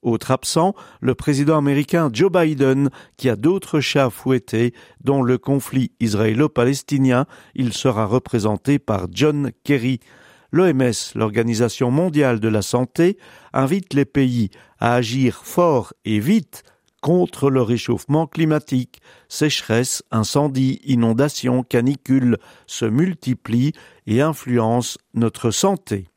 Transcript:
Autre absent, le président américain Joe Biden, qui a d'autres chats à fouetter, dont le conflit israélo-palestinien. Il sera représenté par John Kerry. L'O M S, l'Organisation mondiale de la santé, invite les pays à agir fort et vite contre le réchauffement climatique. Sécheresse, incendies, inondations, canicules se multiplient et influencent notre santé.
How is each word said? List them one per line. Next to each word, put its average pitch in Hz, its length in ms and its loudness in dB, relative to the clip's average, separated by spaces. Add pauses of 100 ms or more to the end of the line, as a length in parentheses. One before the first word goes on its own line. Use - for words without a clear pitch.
Autre 113 300 -2
absent, 165 440 0 (280)
le 127 120 0
président 147 440 0
américain 143 520 0
Joe 160 220 0
Biden, 139 560 2 (300)
qui 131 100 -2
a 113 80 0
d'autres 160 440 0
chats 135 260 0
à 120 40 0
fouetter, 120 640 -2 (320)
dont 135 180 2
le 127 140 2
conflit 131 640 -2
israélo-palestinien. 123 1300 0 (280)
Il 123 200 -2
sera 110 320 0
représenté 113 720 -2
par 92 340 -4
John 143 380 0 (140)
Kerry. 127 360 0 (520)
L'O 180 120 4
M 151 160 2
S, 123 360 -2
l'Organisation 113 760 0
mondiale 147 480 0
de 107 80 -4
la 107 160 0
santé, 165 560 0 (340)
invite 135 420 -2
les 143 100 4
pays 123 460 0 (280)
à 117 160 0
agir 123 480 0
fort 156 500 0 (120)
et 107 160 0
vite 175 420 -2 (400)
contre 165 480 0
le 131 120 2
réchauffement 120 680 0
climatique. 151 720 -2 (280)
Sécheresse, - 840 -2
incendies, 135 720 0
inondations, 127 800 0
canicules 127 760 0 (300)
se - 160 -6
multiplient 127 880 -2 (340)
et 113 160 2
influencent 120 760 -2 (160)
notre 117 360 0
santé. 107 560 -2 (100)